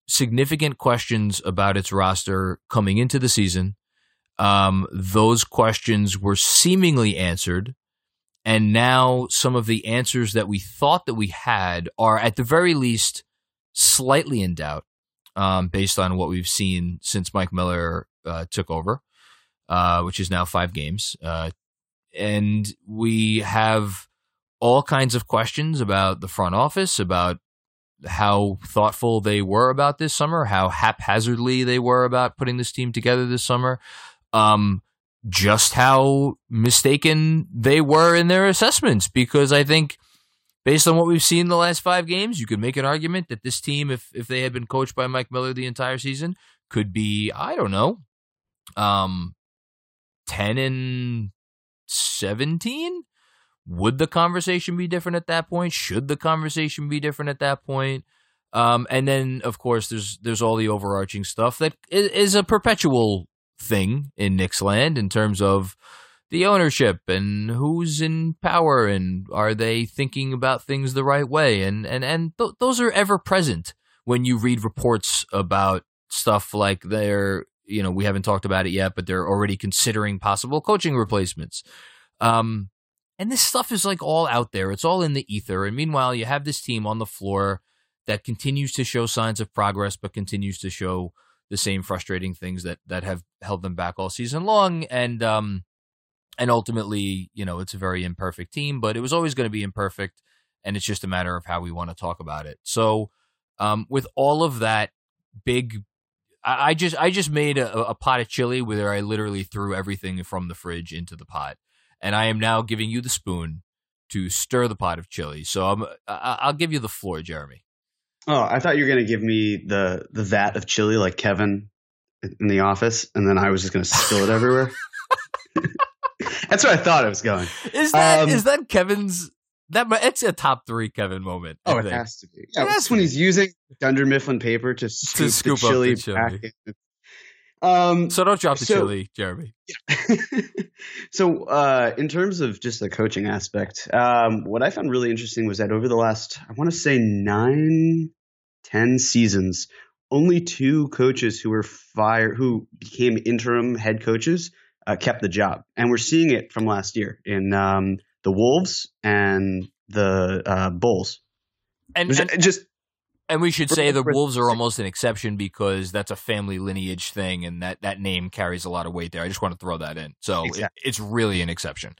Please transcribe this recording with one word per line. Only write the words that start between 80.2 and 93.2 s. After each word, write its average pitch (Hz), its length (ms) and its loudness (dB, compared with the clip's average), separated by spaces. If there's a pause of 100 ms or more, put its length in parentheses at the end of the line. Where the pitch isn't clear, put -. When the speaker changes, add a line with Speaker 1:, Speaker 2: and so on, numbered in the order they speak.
Speaker 1:
coaching 180 340 0
replacements. 98 640 -2 (560)
Um, 113 520 0 (500)
and 214 120 -4
this 262 80 0
stuff - 320 0
is, 190 120 0
like, 196 160 -2
all 156 280 0
out 120 240 0
there. 98 180 -4
It's 98 140 -4
all 180 180 2
in 156 100 0
the 139 140 -4
ether. 98 400 -4
And 104 80 -6
meanwhile, 135 400 -2
you 117 100 -4
have 143 200 -4
this 147 180 -6
team 113 240 -4
on 110 140 -4
the 113 40 -6
floor 98 580 -4 (440)
that 107 160 -4
continues 135 520 -4
to 131 100 -2
show 117 220 -2
signs 113 340 -2
of 107 120 -8
progress, 101 440 -2
but - 160 -12
continues 98 480 -6
to 95 100 -8
show 92 420 -6 (380)
the 101 60 -6
same 98 260 -2
frustrating 92 500 -6
things 90 300 -10
that, 85 240 -10
that 92 160 -6
have 87 220 -8 (180)